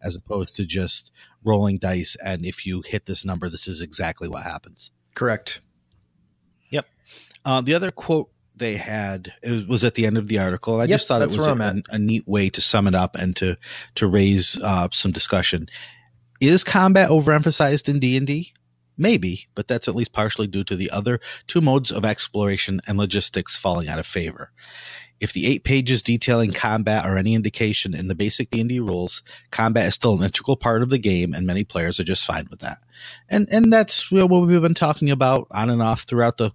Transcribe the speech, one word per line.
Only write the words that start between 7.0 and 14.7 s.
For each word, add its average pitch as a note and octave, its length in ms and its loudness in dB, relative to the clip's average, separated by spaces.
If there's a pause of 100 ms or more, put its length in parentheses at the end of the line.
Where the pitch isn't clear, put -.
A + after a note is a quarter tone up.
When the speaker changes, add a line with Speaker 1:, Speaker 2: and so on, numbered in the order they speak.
Speaker 1:
Uh, C3 160 0
the C3 140 0
other F3+ 160 -2
quote - 400 -4 (240)
they A2+ 220 -6
had, G2 560 -8 (100)
it A#2+ 80 -6
was, A2 160 -2
was A#2 180 2
at A#2 120 0
the A2+ 100 2
end G#2+ 100 2
of G#2 120 -2
the G#2+ 100 0
article. G#2 420 0
I A#2+ 40 0
Speaker 2:
Yep, D3+ 60 2
Speaker 1:
just - 180 0
thought A#2+ 140 2
it - 80 0
Speaker 2:
that's G#2 80 -2
Speaker 1:
was D#3 100 2
Speaker 2:
where C3+ 80 2
Speaker 1:
a, - 20 -2
Speaker 2:
I'm G#2 200 -2
at. - 120 -8
Speaker 1:
a, A2 60 -6
a - 20 -2
neat G#2+ 300 0
way G2 220 2
to - 100 -4
sum G2+ 260 4
it F#2 80 4
up F2+ 220 0
and F2+ 200 -2
to, F#2 200 -2 (400)
to A2 100 0
raise, G2 560 4
uh, F#2+ 300 0